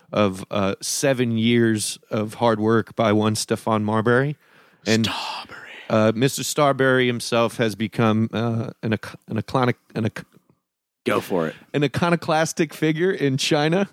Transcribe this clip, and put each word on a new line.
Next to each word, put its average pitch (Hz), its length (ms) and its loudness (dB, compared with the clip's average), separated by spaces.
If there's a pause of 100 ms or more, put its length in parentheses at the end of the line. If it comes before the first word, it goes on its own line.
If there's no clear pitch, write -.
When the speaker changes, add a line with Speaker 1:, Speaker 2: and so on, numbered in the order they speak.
(120)
Speaker 1:
of, 98 380 0
uh, 101 300 -2
seven 123 560 0
years 113 640 2 (120)
of 110 240 -4
hard 113 260 2
work 110 360 2
by 110 160 2
one 107 220 2
Stephon 107 480 -2
Marbury. 120 540 2 (500)
And, 110 200 2
Speaker 2:
Starbury. - 500 -10 (340)
Speaker 1:
uh, 110 240 4
Mister 131 280 0
Starbury 135 640 2
himself 117 500 0
has 113 180 0
become, 110 600 0
uh, 113 360 -2 (120)
an 113 120 -2
ic-, - 120 -6 (220)
an 113 120 -6
iconic, 123 340 0 (200)
an 113 120 -2
ic- - 180 -8 (800)
Speaker 2:
Go 107 140 2
for 85 260 -2
it. 73 80 -8 (180)
Speaker 1:
an 147 120 0
iconoclastic 160 880 0
figure 160 380 0
in 135 260 0
China 160 540 0